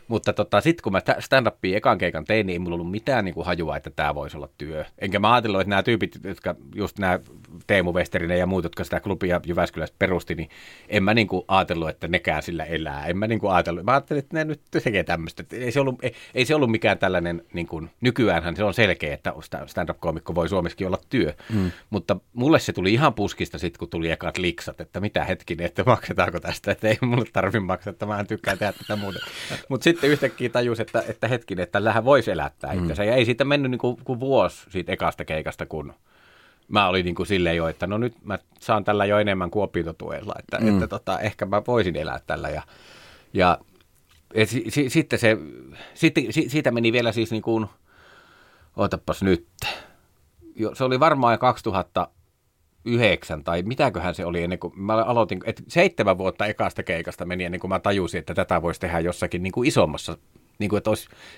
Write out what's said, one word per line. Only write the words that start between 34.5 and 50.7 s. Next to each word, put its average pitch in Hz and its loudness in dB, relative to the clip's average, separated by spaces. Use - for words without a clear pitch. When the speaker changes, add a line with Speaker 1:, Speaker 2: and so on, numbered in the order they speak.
Speaker 1:
siitä 90 -4
ekasta 82 -2
keikasta, 78 -6
kun 73 -10
mä 101 4
olin 92 2
niinku 87 -2
silleen 87 2
jo, 82 0
että 80 -6
no 101 -2
nyt 120 -4
mä 98 -6
saan 107 0
tällä 104 2
jo 104 4
enemmän 95 0
kuin 104 0
opintotuella, 80 -6
että, - -6
Speaker 2:
Mm. 113 4
Speaker 1:
että 95 4
tota, 95 -4
ehkä 101 -4
mä 101 0
voisin 101 2
elää 73 -6
tällä. 78 -4
Ja, 73 -6
ja, 90 4
ja 110 4
si-, 117 -2
si-, 139 0
sitten 156 0
se, 110 4
sitten 156 2
si-, 151 0
siitä 139 0
meni 117 2
vielä 117 2
siis 113 -2
niinku, 110 0
ootapas - -2
nyt. 95 4
Jo, 107 -4